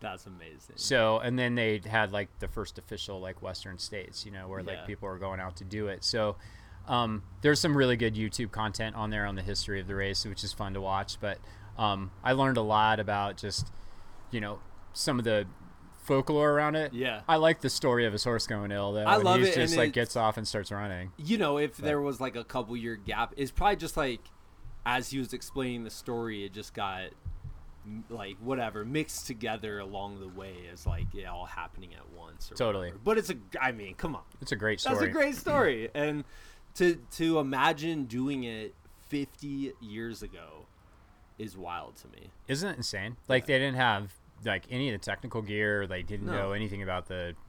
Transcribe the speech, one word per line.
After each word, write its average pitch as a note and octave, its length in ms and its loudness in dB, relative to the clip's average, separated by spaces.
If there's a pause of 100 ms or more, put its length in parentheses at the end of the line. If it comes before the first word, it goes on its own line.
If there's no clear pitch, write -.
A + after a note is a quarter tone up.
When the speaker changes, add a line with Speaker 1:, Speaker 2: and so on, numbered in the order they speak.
Speaker 1:
That's F#2+ 260 -10
amazing. E2 500 -18
Speaker 2:
So, A2 440 6
and B2 180 0
then B2 160 2
they A2 240 4
had, G#2 340 2
like, G2+ 160 -2 (100)
the F#2+ 100 -4
first - 300 -6
official, G2 420 -8
like, F#2 200 -8
Western F#2 380 -8
States, - 480 -8
you G2+ 60 -12
know, F#2+ 160 -10
where, F#2+ 140 -6
like, F#2 180 -6
Speaker 1:
Yeah. F2+ 60 -12
Speaker 2:
people G2+ 220 -6
were F#2 100 -6
going F#2+ 220 -4
out F#2 160 -8
to - 80 -12
do G#2 240 -4
it. F#2 160 -4
So, G#2+ 320 2 (500)
um, A2+ 380 2 (160)
there's D3 200 8
some D#3 160 4
really B2+ 200 6
good A2+ 180 2
YouTube A2 380 -2
content A2 420 -2
on G#2+ 160 -2
there G#2 160 2
on G2+ 100 -2
the F#2 60 -4
history G2 380 -2
of F#2 80 -6
the G2 80 -2
race, G2 300 0
which G2+ 180 -6
is F#2+ 80 -4
fun G2 220 -4
to G2 80 -2
watch. F#2+ 360 -2
But, G2+ 200 -4 (400)
um, G2 340 2 (100)
I B2+ 120 4
learned C3 240 6
a A2+ 40 4
lot G#2+ 380 6
about G2+ 380 0
just, - 340 -2 (580)
you A#2 100 0
know, G#2 200 -4 (320)
some C3+ 260 2
of A2+ 80 2
the G#2 200 6 (520)
folklore D3 540 4
around D3+ 240 4
it. D3+ 180 0
Speaker 1:
Yeah. A#2+ 340 0
Speaker 2:
I E3 80 8
like D#3+ 240 8
the C3+ 80 2
story A#2+ 380 4
of G#2+ 80 2
his G#2+ 100 0
horse A#2 220 2
going G#2 240 -2
ill, G2+ 220 0
though. G#2+ 120 2
Speaker 1:
I G3+ 120 8
Speaker 2:
and G#3 80 6
Speaker 1:
love F#3 160 8
Speaker 2:
he's F#3+ 80 8
Speaker 1:
it, F3 80 2
Speaker 2:
just, B2+ 180 4
Speaker 1:
and D#3+ 40 4
Speaker 2:
like, A#2+ 100 8
Speaker 1:
it's, - 60 -2
Speaker 2:
gets A#2+ 220 2
off A2 220 4
and G#2+ 100 -2
starts G#2 240 -2
running. F#2+ 460 -4
Speaker 1:
you D#3+ 180 2
know, D3 220 4
if D3 180 0
Speaker 2:
But C#3+ 80 -6
Speaker 1:
there D3 160 2
was, C#3 200 0
like, C3 160 -2
a A#2 80 -6
couple A#2+ 340 -4
year A#2 180 -4
gap, G#2+ 400 -2
it's C#3 140 -2
probably G#3 260 4
just, E3 200 -4
like, C3 240 0 (640)
as B2 240 0
he C3+ 80 -4
was B2 160 -4
explaining B2 500 -4
the G#2+ 60 -10
story, A#2 540 -4
it F#2+ 100 -8
just G#2 180 -12
got, F#2+ 380 -4 (720)
m-, G#2+ 240 -10
like, G2+ 320 -10
whatever, A2+ 460 -2
mixed D3+ 400 -4
together A2 540 -4
along G2 400 -8
the F#2+ 80 -10
way F#2 440 -12
as, F2 140 -12
like, E2+ 280 0
it F#2+ 120 -8
all F2+ 200 -8
happening F2 460 -10
at E2+ 200 -18
once E2 380 -12
or A2 40 -14
Speaker 2:
Totally. G2+ 340 0
Speaker 1:
whatever. F#2 160 -12
But A3 140 2
it's G3 120 0
a, D3+ 60 -6 (240)
I C3 120 2
mean, G2+ 240 -10
come D#3+ 200 -4
on. F2 60 -12 (180)
Speaker 2:
It's - 120 -8
a A#2+ 40 0
great G#2 260 2
Speaker 1:
That's - 140 2
Speaker 2:
story. - 140 4
Speaker 1:
a - 20 -2
great D4 220 2
story. F3 600 2
And D3 300 0 (520)
to, F3 180 6 (180)
to E3 260 2
imagine D3 640 2
doing C3 400 -2
it A2 300 -8 (340)
fifty C#3 720 -4
years A2 420 -8
ago E2 440 -14 (720)
is G#2 180 -10
wild E2+ 400 -8
to - 120 -20
me. - 220 -20 (180)
Speaker 2:
Isn't D#3 220 -2
it E3 60 -6
insane? A2+ 400 -4 (120)
Like, B2+ 140 4
Speaker 1:
Yeah. - 120 -10
Speaker 2:
they C3 100 6
didn't C3+ 120 0
have, G#2 360 2 (320)
like, G2 240 0
any B2+ 220 -2
of G2+ 100 -2
the - 40 -16
technical A2 360 -4
gear. G#2 460 0
They F#2 160 -4
didn't G2+ 240 -4
Speaker 1:
No. G2+ 80 -2
Speaker 2:
know G2 180 0
anything G2+ 300 -2
about F#2 240 -2
the F2 280 -6 (140)